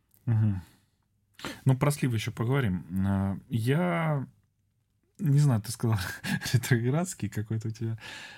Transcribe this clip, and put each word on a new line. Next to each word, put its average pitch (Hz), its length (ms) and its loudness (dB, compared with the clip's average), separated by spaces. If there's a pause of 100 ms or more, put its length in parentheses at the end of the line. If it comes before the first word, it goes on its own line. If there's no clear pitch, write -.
(260)
Мгм. 107 360 2 (1000)
Ну, 131 120 4
про 139 140 2
сливы 127 260 0
ещё 110 160 -4
поговорим. 113 520 0 (220)
А, 98 300 2 (140)
я 147 760 0 (920)
не 143 200 4
знаю, 135 240 6
ты - 80 -8
сказал 110 280 0 (260)
<laughs> - 280 -2
ретроградский 123 760 0
какой-то 110 400 -4
у - 20 -4
тебя, 113 260 -6 (420)